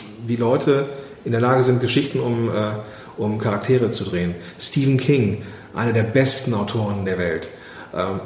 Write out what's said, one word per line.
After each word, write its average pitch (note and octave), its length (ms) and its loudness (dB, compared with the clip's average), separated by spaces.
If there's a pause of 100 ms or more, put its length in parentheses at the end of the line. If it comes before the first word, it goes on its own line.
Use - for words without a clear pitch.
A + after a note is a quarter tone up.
(260)
wie A#2 100 0
Leute C#3 500 2 (380)
in A#2+ 80 -2
der A#2 80 2
Lage B2+ 220 4
sind, B2 180 4
Geschichten C3 400 2
um, A#2 280 0
äh, - 40 -2 (640)
um G#2+ 200 -2
Charaktere A2+ 520 2
zu - 140 -4
drehen. F2 300 -2 (240)
Stephen C3+ 380 2
King, B2+ 460 2 (320)
einer A2+ 180 0
der A2+ 120 4
besten C3 500 2
Autoren G2+ 500 -2
der F#2 140 -2
Welt. E2 320 -4 (440)
Ähm, F#2+ 320 -2